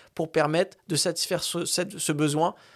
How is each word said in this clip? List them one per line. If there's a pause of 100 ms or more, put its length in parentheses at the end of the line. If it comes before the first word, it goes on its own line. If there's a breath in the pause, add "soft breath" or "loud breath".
(160 loud breath)
pour
permettre (100)
de
satisfaire
ce,
cette,
ce
besoin (200 soft breath)